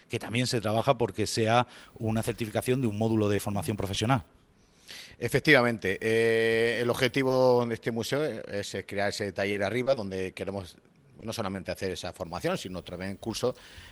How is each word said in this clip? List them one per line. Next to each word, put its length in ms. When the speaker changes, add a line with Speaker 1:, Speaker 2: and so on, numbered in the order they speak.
Speaker 1:
que 120
también 260
se 160
trabaja 360
porque 280
sea 420
una 260
certificación 580
de 80
un 100
módulo 300
de 120
formación 360
profesional. 480
Speaker 2:
Efectivamente, 840
eh, 800
el 80
objetivo 760
de 80
este 180
museo 320
es 520
crear 240
ese 220
taller 320
arriba 320
donde 380
queremos 420
no 100
solamente 400
hacer 200
esa 200
formación, 460
sino 260
también 320
cursos 400